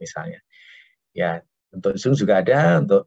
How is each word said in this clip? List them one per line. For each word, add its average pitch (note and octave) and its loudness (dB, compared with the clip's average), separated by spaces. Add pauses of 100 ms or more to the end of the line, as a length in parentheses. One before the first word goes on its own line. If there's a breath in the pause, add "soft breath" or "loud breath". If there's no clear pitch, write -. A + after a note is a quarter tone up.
misalnya. E2 -14 (720 loud breath)
Ya, E2+ -4 (240)
untuk F#2+ -4
Zoom C3 0
juga G2+ 2
ada, D3+ 2
untuk G2 2